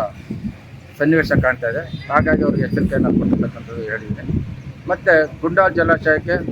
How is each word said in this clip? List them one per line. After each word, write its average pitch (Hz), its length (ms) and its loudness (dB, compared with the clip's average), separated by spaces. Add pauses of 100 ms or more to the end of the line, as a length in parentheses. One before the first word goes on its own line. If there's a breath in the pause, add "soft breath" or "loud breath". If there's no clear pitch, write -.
(1000)
ಸನ್ನಿವೇಶ 151 340 4 (120)
ಕಾಣ್ತಾ 127 280 0
ಇದೆ. 147 100 -4 (280)
ಹಾಗಾಗಿ 151 360 2
ಅವ್ರಿಗೆ 131 200 2
ಎಚ್ಚರಿಕೆಯನ್ನು - 520 0
ಕೊಟ್ಟಿರ್ತಕ್ಕಂಥದ್ದು - 720 -2
ಹೇಳಿದ್ದೀನಿ. 107 440 -6 (560)
ಮತ್ತು 180 240 4 (280)
ಗುಂಡಾಲ್ 180 360 2
ಜಲಾಶಯಕ್ಕೆ 165 580 2 (160)